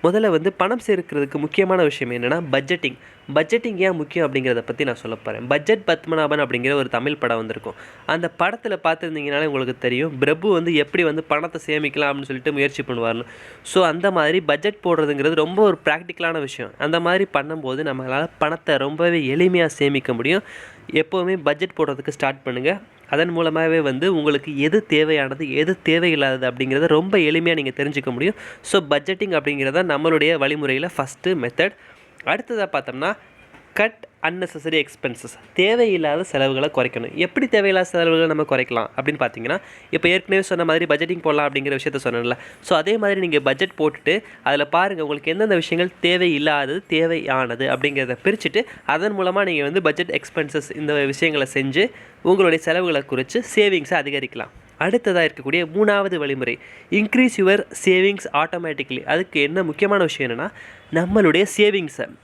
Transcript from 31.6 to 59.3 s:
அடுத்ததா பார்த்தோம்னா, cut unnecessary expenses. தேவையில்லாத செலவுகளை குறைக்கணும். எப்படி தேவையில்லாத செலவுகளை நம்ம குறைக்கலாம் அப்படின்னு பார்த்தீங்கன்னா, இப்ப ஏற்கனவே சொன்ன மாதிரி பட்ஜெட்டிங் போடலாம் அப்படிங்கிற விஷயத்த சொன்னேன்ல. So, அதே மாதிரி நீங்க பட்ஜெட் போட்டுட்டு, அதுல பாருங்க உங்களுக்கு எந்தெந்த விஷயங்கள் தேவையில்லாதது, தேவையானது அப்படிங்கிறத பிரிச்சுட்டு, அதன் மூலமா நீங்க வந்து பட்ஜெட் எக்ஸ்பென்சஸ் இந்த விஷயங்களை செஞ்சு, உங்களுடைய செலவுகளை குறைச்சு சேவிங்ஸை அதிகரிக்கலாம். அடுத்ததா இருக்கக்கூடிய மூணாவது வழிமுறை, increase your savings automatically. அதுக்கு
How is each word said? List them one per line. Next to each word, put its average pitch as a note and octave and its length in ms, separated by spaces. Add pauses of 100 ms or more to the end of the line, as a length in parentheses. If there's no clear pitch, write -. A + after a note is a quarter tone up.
அடுத்ததா G#3+ 480
பார்த்தோம்னா, C#3 420 (600)
cut A3 160 (320)
unnecessary D#3+ 600
expenses. - 540 (140)
தேவையில்லாத F#3 720
செலவுகளை C3+ 520
குறைக்கணும். B2 380
எப்படி F3+ 340
தேவையில்லாத G3 400
செலவுகளை E3 400
நம்ம D3+ 160
குறைக்கலாம் B2 440 (100)
அப்படின்னு C3+ 220
பார்த்தீங்கன்னா, B2 380 (320)
இப்ப E3+ 200
ஏற்கனவே F#3+ 320
சொன்ன F3 240
மாதிரி E3 200
பட்ஜெட்டிங் D#3+ 360
போடலாம் D3 300
அப்படிங்கிற C#3 320
விஷயத்த C#3+ 200
சொன்னேன்ல. A#2+ 280 (280)
So, - 180
அதே F#3+ 200
மாதிரி G3+ 220
நீங்க E3 200
பட்ஜெட் C#3 380
போட்டுட்டு, D#3 460 (200)
அதுல C#3+ 220
பாருங்க F3 360
உங்களுக்கு D3 300
எந்தெந்த G3+ 240
விஷயங்கள் F3 460
தேவையில்லாதது, D#3 840
தேவையானது C3+ 800
அப்படிங்கிறத C3 560
பிரிச்சுட்டு, G#3 380 (240)
அதன் F#3+ 340
மூலமா F#3 240
நீங்க E3 200
வந்து E3 180
பட்ஜெட் E3 400
எக்ஸ்பென்சஸ் D3 540
இந்த D3 300
விஷயங்களை C#3 480
செஞ்சு, C#3 380 (320)
உங்களுடைய E3+ 400
செலவுகளை E3 460
குறைச்சு C3 320 (140)
சேவிங்ஸை F#3+ 340
அதிகரிக்கலாம். C#3 600 (300)
அடுத்ததா F3+ 500
இருக்கக்கூடிய D3 360 (100)
மூணாவது G3+ 400
வழிமுறை, C3 440 (320)
increase A3 460
your G3 280 (200)
savings F#3+ 380 (100)
automatically. D3 680
அதுக்கு D#3+ 380